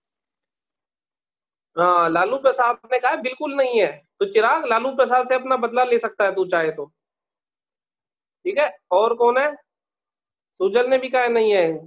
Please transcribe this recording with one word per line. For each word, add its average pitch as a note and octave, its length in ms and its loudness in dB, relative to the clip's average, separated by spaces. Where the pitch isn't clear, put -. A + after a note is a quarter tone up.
हाँ, F3 340 2
लालू F#3+ 280 0
प्रसाद B3+ 400 0
ने B3 60 0
कहा B3 120 0
है D#4 120 -4
बिल्कुल C4+ 320 -8
नहीं B3 260 0
है। D#3 100 2
तो G3+ 60 0
चिराग, A#3 380 0
लालू A#3+ 320 -2
प्रसाद B3 320 2
से B3+ 60 0
अपना B3+ 220 -2
बदला A#3+ 280 0
ले A#3+ 140 2
सकता G#3+ 260 -2
है F#3+ 100 0
तू F#3+ 120 -2
चाहे E3 240 0
तो, D3+ 160 -12
ठीक G3+ 140 -4
है। C#4+ 180 -2
और G#3+ 240 2
कौन A#3+ 240 2
है? D4 160 -2
सुजल A3 280 0
ने C4 100 2
भी B3+ 120 -4
कहा B3+ 120 0
है A#3+ 60 0
नहीं A3 240 2
है, E3+ 200 2